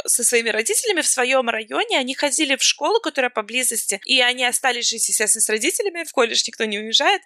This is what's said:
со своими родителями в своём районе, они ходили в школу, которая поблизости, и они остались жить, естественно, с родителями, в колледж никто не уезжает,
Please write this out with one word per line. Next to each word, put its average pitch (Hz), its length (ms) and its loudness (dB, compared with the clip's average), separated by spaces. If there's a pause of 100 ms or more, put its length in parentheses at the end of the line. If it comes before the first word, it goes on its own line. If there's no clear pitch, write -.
со - 180 0
своими 233 260 2
родителями 320 500 0
в 277 60 0
своём 254 420 2
районе, 277 500 -2
они 262 160 -2
ходили 294 420 0
в - 60 -2
школу, 339 380 2
которая 254 300 -2
поблизости, 233 760 -2
и 262 160 4
они 247 240 2
остались 240 440 0
жить, 226 200 -2
естественно, 214 340 0
с - 60 2
родителями, 339 560 -2
в - 80 -14
колледж 233 340 2
никто 226 180 -6
не 208 140 -4
уезжает, 277 480 0